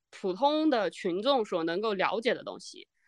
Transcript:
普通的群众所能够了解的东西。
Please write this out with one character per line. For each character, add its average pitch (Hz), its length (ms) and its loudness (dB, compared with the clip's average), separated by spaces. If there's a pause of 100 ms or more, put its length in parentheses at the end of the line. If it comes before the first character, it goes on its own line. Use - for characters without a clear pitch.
(120)
普 185 220 -4
通 302 360 2
的 214 200 2
群 180 320 -2
众 254 220 4
所 180 200 -2
能 170 180 -2
够 220 140 0
了 185 260 0
解 226 120 2
的 156 100 -8
东 95 160 -10
西。 - 280 -18 (200)